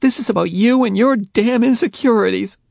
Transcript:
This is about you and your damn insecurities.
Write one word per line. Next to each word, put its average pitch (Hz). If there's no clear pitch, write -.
This 262
is 240
about 170
you 233
and 196
your 254
damn 226
insecurities. 220